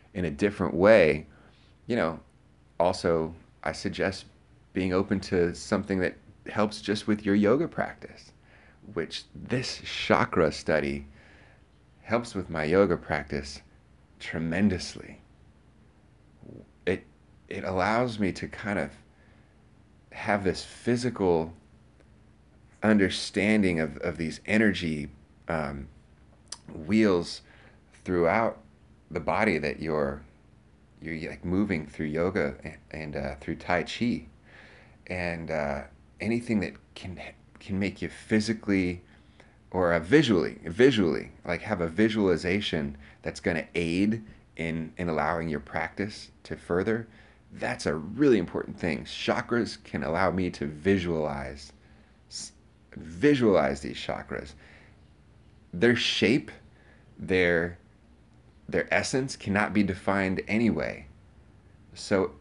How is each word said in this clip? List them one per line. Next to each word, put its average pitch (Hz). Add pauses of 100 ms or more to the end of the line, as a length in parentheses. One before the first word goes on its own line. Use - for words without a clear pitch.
(140)
in 92
a 85
different 95
way, 85 (600)
you 120
know, 82 (580)
also 85 (300)
I 78
suggest 87 (460)
being 92
open 98
to 87
something 98
that 90 (340)
helps 104
just 107
with 104
your 101
yoga 110
practice, - (640)
which - (100)
this 120
chakra -
study 71 (960)
helps 117
with 90
my 80
yoga 87
practice 71 (560)
tremendously. 87 (1700)
It, - (440)
it 90
allows 104
me 95
to -
kind 101
of 73 (1200)
have 101
this 90
physical 98 (1300)
understanding 101
of, 73
of 85
these 78
energy, 87 (400)
um, 71 (1000)
wheels 95 (640)
throughout 92 (520)
the 80
body 87
that 71
you're, 73 (760)
you're, 78
like, 71
moving 90
through 78
yoga 80 (100)
and, 78 (140)
and, 76
uh, 69
through 82
Tai 87
Chi, 110 (840)
and, 85
uh, 71 (380)
anything 113
that 85 (220)
can, 90 (380)
can 98
make 98
you 85
physically 101 (680)
or, 90
uh, 85
visually, 98
visually, 85 (120)
like, 85
have 104
a 85
visualization 90 (300)
that's 82
gonna 82
aid 92 (340)
in, 82
in 90
allowing 82
your 73
practice 85 (140)
to -
further. 107 (440)
That's 110
a 78
really 110
important -
thing. 73
Chakras 117
can 76
allow 85
me 90
to 71
visualize, 76 (580)
s-, - (420)
visualize 85
these 60
chakras. - (1200)
Their 120
shape, - (680)
their, 87 (920)
their 82
essence 131
cannot 98
be 104
defined 95
anyway. 80 (880)
So - (100)